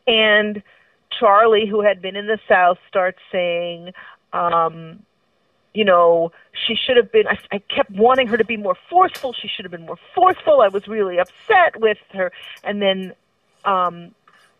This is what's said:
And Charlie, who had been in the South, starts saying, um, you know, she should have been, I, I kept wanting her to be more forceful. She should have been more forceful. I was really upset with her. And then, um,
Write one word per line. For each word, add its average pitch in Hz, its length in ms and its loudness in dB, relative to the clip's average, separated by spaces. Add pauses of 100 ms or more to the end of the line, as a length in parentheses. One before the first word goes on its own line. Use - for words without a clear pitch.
And 214 560 2 (480)
Charlie, 220 560 4
who 208 140 -2
had 196 200 0
been 190 140 -10
in 202 120 -10
the 214 200 -4
South, 180 300 2 (100)
starts 185 320 -4 (120)
saying, 175 640 -6 (400)
um, 165 680 -4 (720)
you 208 120 -2
know, 170 460 4 (200)
she - 240 -6
should 240 220 0
have 226 140 0
been, 214 160 2
I, 202 100 -4 (140)
I 196 80 -6
kept - 320 -6
wanting 240 360 2
her 226 100 -4
to 220 80 0
be 226 120 -8
more 202 180 -4 (140)
forceful. 339 440 0
She - 140 -14
should 202 180 -12
have 175 60 -16
been 170 140 -18
more 165 140 -16 (160)
forceful. 311 460 2
I 208 60 4
was 196 200 -4
really 196 320 -4
upset 330 600 0
with 220 200 0 (120)
her. 185 200 -6 (320)
And 208 180 -6
then, 190 320 -4 (520)
um, 180 500 -4 (440)